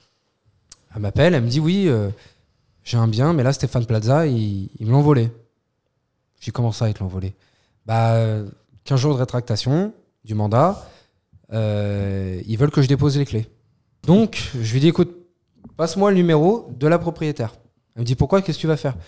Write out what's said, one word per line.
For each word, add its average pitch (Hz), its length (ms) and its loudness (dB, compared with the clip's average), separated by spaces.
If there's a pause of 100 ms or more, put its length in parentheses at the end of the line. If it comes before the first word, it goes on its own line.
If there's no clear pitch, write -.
(960)
Elle 107 60 -10
m'appelle, 143 340 2
elle 127 80 0
me 117 60 -2
dit, 131 120 -2
oui, 185 280 0
euh, 107 220 0 (720)
j'ai - 160 -4
un 113 100 4
bien, 123 240 2
mais 151 100 0
là, 131 100 2
Stéphane 127 340 -4
Plaza, 117 400 0
ils, 107 420 -2 (100)
ils 104 80 -8
me 113 60 0
l'ont 139 80 4
volé. 135 300 4 (1080)
Je - 80 -16
dis, 117 60 -10
comment 120 200 -2
ça, 113 160 -2
ils 104 60 -2
te - 60 -10
l'ont 95 80 -4
volé ? 92 260 -8 (520)
Bah, 113 280 2
euh, 110 320 0 (380)
quinze 135 160 0
jours 147 140 0
de 123 60 -2
rétractation 127 760 -2 (300)
du 110 100 -8
mandat, 113 500 2 (680)
euh, 101 960 -4
ils 110 120 -4
veulent 147 120 2
que 147 120 2
je 127 60 2
dépose 139 280 2
les 143 100 0
clés. 113 220 -4 (580)
Donc, 214 440 2 (100)
je 110 120 -4
lui 131 80 2
dis, 151 80 6
écoute, 175 280 0 (600)
passe-moi 196 340 2
le 196 60 4
numéro 175 640 2
de 135 80 0
la 170 120 4
propriétaire. 156 560 -6 (400)
Elle 117 80 -8
me 113 40 -4
dit, 127 80 0
pourquoi ? 165 280 2
Qu'est-ce 165 160 -4
que - 40 -14
tu 160 40 -4
vas 156 100 2
faire ? 139 180 -4 (140)